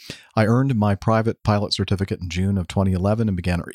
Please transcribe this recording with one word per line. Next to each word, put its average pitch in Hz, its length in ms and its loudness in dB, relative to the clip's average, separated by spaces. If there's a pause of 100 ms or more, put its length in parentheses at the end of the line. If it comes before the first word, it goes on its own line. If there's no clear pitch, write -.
(360)
I 110 100 4
earned 127 300 2
my 104 200 2
private 110 480 0
pilot 104 300 0
certificate 98 480 -2
in 90 80 -8
June 95 280 0
of 87 100 -2
twenty 98 260 2
eleven 104 340 0
and 98 80 0
began 87 260 -2 (140)